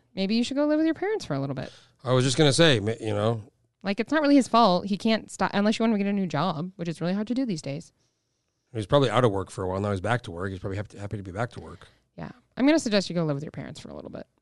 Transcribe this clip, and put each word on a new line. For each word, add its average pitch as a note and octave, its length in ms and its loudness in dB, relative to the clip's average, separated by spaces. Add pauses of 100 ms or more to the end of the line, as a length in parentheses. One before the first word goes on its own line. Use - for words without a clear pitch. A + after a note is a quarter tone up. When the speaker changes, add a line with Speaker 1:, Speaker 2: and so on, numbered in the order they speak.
(160)
Speaker 1:
maybe F#3+ 180 -2
you A#3+ 100 2
should C4 140 -4
go D4 80 2
live D4+ 120 2
with D#4+ 100 2
your D#4+ 80 0
parents G4 280 -4
for - 120 -6
a C3+ 40 -2
little C#3 160 -4
bit. C3+ 160 -10 (320)
Speaker 2:
I B2 100 0
was B2+ 120 4
just C3 100 0
gonna D3+ 160 6
say, C#3+ 280 6
ma-, G#2 200 0
you G#2+ 140 -2
know. G#2+ 300 0 (400)
Speaker 1:
Like, G3+ 160 -2
it's A#3 140 -2
not D#4 80 2
really C#4+ 160 6
his A#3+ 100 4
fault. G3+ 380 4
He G3 120 -2
can't A3 320 0
stop, - 240 -2
unless G#3 240 2
you A3+ 60 0
want A3+ 80 2
him G#3+ 80 0
to G3 60 0
get G3 40 0
a G3+ 40 -2
new G3 120 0
job, D#3 520 -2
which E3+ 100 -6
is E3 140 -8
really E3+ 120 -2
hard G#3 140 -4
to B3 60 -4
do C4 120 0
these F3+ 160 -4
days. C#3 300 -10 (840)
Speaker 2:
He's A2 120 -4
probably C#3 240 4
out A#2+ 160 4
of A2 60 4
work F#2+ 200 -4
for - 120 -8
a F#2 40 -2
while. F#2+ 140 -2
Now G#2 100 0
he's G2 80 -2
back A2 240 -2
to G2+ 80 -12
work. F2+ 200 -6
He's F#2+ 80 -8
probably G2 180 -6
happy, G2+ 200 -10
happy G2+ 200 -8
to G2 60 -10
be F2+ 80 -12
back A2+ 200 -6
to - 80 -16
work. E2 280 -18 (300)
Speaker 1:
Yeah. D#3+ 120 -12 (280)
I'm B3 80 0
gonna D#4 140 4
suggest G#3 300 0
you F3 60 -8
go E3+ 100 0
live D3 100 -2
with C#3 80 -8
your - 80 -12
parents - 300 -14
for - 80 -16
a - 40 -14
little - 160 -14
bit. - 160 -14 (160)